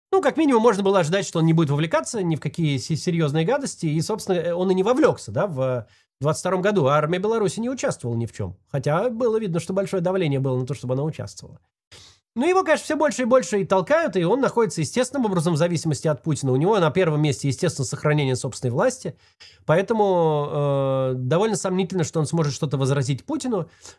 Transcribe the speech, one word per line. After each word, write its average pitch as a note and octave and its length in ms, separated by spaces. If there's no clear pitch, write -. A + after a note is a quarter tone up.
ну, F#4+ 80
как D4 160
минимум, C#4 240
можно G#3+ 200
было G3 180
ожидать, F3+ 280
что E3+ 120
он D#3+ 60
не E3 60
будет D#3+ 200
вовлекаться F3+ 520
ни E3 140
в - 20
какие D3 380
се-, D3+ 180
серьёзные D#3+ 480
гадости, B3+ 420
и, D#3 140
собственно, F#3 380
э, E3+ 160
он F#3 180
и - 20
не F#3 100
вовлёкся, A3 500
да, D3+ 120
в C3 420
двадцать D3 180
втором F#3 220
году. F#3+ 260
Армия D3+ 320
Беларуси G#3+ 400
не A#3 100
участвовала G3 460
ни A#2 120
в - 40
чём, F#2 240
хотя D3 380
было A3+ 280
видно, F#3 220
что E3+ 140
большое G3 280
давление F3 380
было C3 180
на B2+ 80
то, C3 80
чтобы B2 200
она C3+ 100
участвовала. - 560
Но B3 80
его, F#4 180
конечно, D#4+ 200
всё D4+ 140
больше D4 240
и B3+ 40
больше A3+ 360
и F3+ 40
толкают, C#4 520
и F3 80
он A#3 160
находится A3+ 400
естественным B3 440
образом F3 280
в D3 40
зависимости E3 520
от D3 120
Путина. C#3 300
У C3 60
него G3 220
на D#3+ 120
первом D#3 300
месте, D3 260
естественно, C#3 380
сохранение D3 500
собственной A#2+ 380
власти, G3+ 420
поэтому, F3 840
э, C#3 640
довольно D#3+ 400
сомнительно, F#3 480
что - 160
он D3+ 60
сможет D3 280
что-то C#3+ 240
возразить C3+ 460
Путину. B3 460